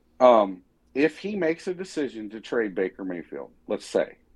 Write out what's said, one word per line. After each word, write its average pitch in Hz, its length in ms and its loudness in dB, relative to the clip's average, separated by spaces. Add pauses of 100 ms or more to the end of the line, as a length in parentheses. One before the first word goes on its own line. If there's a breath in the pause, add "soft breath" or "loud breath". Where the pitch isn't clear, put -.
(240)
Um, 104 380 6 (320)
if 151 240 2
he 208 180 -6
makes 165 320 -2
a 180 60 -4
decision 117 560 -8
to 110 100 -12
trade 110 340 -2
Baker 95 300 -4
Mayfield, 80 460 -10 (180)
let's 104 180 -4
say, - 300 0 (200)